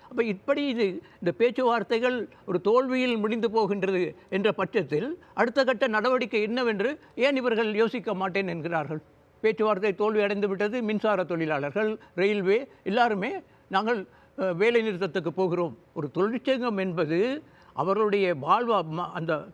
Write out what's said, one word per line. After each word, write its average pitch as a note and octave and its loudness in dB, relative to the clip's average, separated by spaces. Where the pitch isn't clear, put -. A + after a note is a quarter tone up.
அப்ப A#3+ -2
இப்படி C#4 -2
இது, A3+ -2
இந்த E3+ -2
பேச்சுவார்த்தைகள் A#3+ 0
ஒரு F3+ 0
தோல்வியில் B3+ 2
முடிந்து G#3+ 0
போகின்றது F#3+ 0
என்ற G3 2
பட்சத்தில், F#3+ -2
அடுத்த A#3+ 2
கட்ட B3+ 2
நடவடிக்கை A3+ 0
என்னவென்று A#3 0
ஏன் C4+ 2
இவர்கள் A3+ 0
யோசிக்க A3 0
மாட்டேன் F#3+ -2
என்கிறார்கள்? D#3+ -4
பேச்சுவார்த்தை G#3+ 2
தோல்வி G#3 2
அடைந்து G3+ 0
விட்டது. G#3 -2
மின்சார G#3 0
தொழிலாளர்கள், D#3+ -2
ரயில்வே, G3+ 2
எல்லாருமே A3 0
நாங்கள், G#3 0
அஹ், F#3+ 0
வேலை A3 2
நிறுத்தத்துக்கு F3+ -2
போகிறோம். F3 -2
ஒரு D3 -6
தொழிற்சங்கம் A#3 0
என்பது F#3+ 0
அவர்களுடைய G3 0
வாழ்வா-, F#3 2
ம-, E3 -4
அந்த D#3 -4